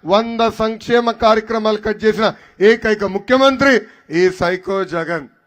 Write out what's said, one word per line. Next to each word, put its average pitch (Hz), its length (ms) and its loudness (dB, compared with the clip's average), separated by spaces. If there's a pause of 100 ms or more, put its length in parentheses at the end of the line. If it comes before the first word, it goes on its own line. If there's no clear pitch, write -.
వంద 226 360 0 (200)
సంక్షేమ 233 500 -2 (120)
కార్యక్రమాలు 220 640 0
కట్ 214 180 -4
చేసిన 214 240 0 (420)
ఏకైక 220 340 0 (120)
ముఖ్యమంత్రి 262 580 2 (480)
ఈ - 20 4 (160)
సైకో 185 380 -4 (180)
జగన్. 160 300 -6 (220)